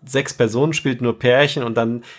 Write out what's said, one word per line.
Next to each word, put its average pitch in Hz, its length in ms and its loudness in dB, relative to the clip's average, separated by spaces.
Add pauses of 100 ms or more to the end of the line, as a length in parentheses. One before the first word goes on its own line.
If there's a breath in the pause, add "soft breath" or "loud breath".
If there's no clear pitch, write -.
sechs 139 280 -2
Personen 127 400 0
spielt, 131 280 -2
nur 117 160 0
Pärchen 135 460 2
und 117 120 -4
dann 117 280 -2 (160 loud breath)